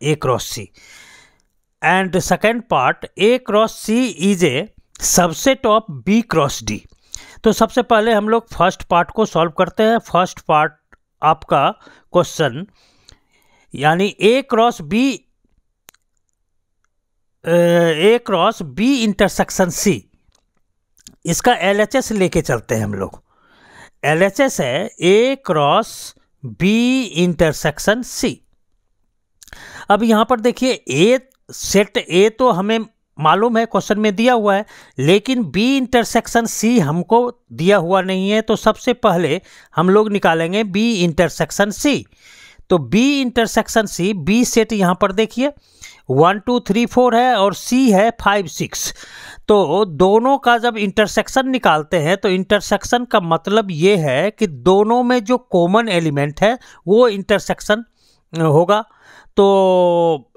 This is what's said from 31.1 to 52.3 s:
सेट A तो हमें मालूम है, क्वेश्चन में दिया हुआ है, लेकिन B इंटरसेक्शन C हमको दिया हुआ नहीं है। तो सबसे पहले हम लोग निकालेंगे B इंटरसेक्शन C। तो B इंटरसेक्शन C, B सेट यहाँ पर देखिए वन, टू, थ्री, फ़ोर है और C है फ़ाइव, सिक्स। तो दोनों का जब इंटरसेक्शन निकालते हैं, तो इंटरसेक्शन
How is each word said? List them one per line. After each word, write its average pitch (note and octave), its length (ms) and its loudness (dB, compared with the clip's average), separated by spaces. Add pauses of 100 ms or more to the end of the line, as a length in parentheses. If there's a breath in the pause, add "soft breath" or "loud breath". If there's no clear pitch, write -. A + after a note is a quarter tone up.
सेट G3+ 560 -2
A F#3+ 280 4
तो B3+ 120 2
हमें G#3 300 -2 (400)
मालूम G3+ 380 2
है, A3+ 80 0
क्वेश्चन G3+ 320 -2
में G#3+ 180 0
दिया A#3+ 160 2
हुआ G#3 220 0
है, G#3 100 -2 (340 loud breath)
लेकिन G#3 460 0
B C3+ 120 -6
इंटरसेक्शन A#3+ 880 0
C A3+ 340 0
हमको F3 720 -2
दिया E3+ 240 2
हुआ F#3 260 0
नहीं F#3+ 280 -2
है। A3 120 0
तो A3 140 -2
सबसे - 360 -2
पहले F3 500 0 (340 soft breath)
हम F3 140 2
लोग G#3+ 200 4
निकालेंगे F3+ 540 0
B F#3+ 120 -6
इंटरसेक्शन F#3 920 0
C। A#3 320 -2 (680 soft breath)
तो F3+ 80 2
B A#2+ 160 -6
इंटरसेक्शन A#3+ 880 0
C, G3 320 -4
B G3 300 0
सेट A3 280 0
यहाँ F#3+ 280 0
पर G3 120 0
देखिए A3+ 400 -2 (580 loud breath)
वन, E3 280 4
टू, B3 220 -2
थ्री, A3 260 -2
फ़ोर B3 300 2
है B3 200 2
और G3 180 0
C - 180 -10
है A#3 380 4
फ़ाइव, G3+ 360 -2
सिक्स। - 480 -10 (540 loud breath)
तो F#3+ 360 2
दोनों G3+ 540 2
का A#3+ 200 2
जब A3+ 180 -2
इंटरसेक्शन G#3+ 720 -2
निकालते F3+ 500 0
हैं, D#3+ 180 0
तो G#3 120 -2
इंटरसेक्शन G3+ 760 -2